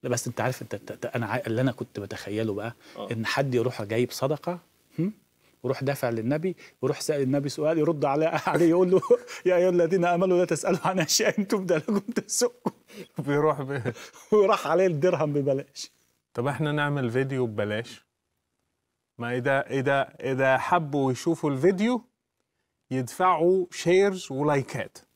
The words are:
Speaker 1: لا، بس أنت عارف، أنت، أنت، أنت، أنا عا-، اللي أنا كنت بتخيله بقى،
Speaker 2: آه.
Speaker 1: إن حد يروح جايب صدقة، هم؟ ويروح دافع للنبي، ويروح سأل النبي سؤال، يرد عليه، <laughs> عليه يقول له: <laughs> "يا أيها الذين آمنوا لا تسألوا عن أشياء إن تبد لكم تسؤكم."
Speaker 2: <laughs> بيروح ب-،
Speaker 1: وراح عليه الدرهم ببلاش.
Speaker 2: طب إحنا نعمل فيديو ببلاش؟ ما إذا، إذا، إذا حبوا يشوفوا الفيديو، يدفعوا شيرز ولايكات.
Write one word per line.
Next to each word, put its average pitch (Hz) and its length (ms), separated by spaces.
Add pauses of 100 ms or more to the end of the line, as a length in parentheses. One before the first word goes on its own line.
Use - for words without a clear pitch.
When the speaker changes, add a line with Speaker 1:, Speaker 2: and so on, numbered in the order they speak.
Speaker 1:
لا، 127 80
بس 120 160
أنت 120 140
عارف، 123 220
أنت، 110 120
أنت، - 160
أنت، - 160
أنا 117 200
عا-، 117 200
اللي 113 140
أنا 131 120
كنت - 280
بتخيله 104 540
بقى، 107 200 (220)
Speaker 2:
آه. 101 160
Speaker 1:
إن 113 140
حد 139 280
يروح 120 280
جايب 113 280
صدقة، 151 480 (400)
هم؟ 190 140 (500)
ويروح 131 200
دافع 139 280
للنبي، 143 460 (260)
ويروح 139 180
سأل 143 220
النبي 139 260
سؤال، 156 300
يرد 151 260
عليه، 147 220
<laughs> 165 200
عليه 165 220
يقول 180 220
له: 190 100 (240)
<laughs> - 220
"يا 180 100
أيها 180 120
الذين 175 360
آمنوا 175 340
لا 180 60
تسألوا 175 400
عن 185 160
أشياء - 400
إن 196 80
تبد 190 240
لكم 196 260
تسؤكم." - 720 (280)
Speaker 2:
<laughs> 160 280
بيروح 143 360
ب-، 131 300 (400)
Speaker 1:
وراح 202 340
عليه 170 200
الدرهم 156 460
ببلاش. 139 580 (440)
Speaker 2:
طب 120 120
إحنا 143 260
نعمل 143 380
فيديو 131 360
ببلاش؟ 107 580 (1120)
ما 120 180
إذا، 135 340
إذا، 139 500
إذا 135 380
حبوا 143 540
يشوفوا 156 380
الفيديو، 196 540 (840)
يدفعوا 175 800
شيرز 185 640
ولايكات. 139 680 (180)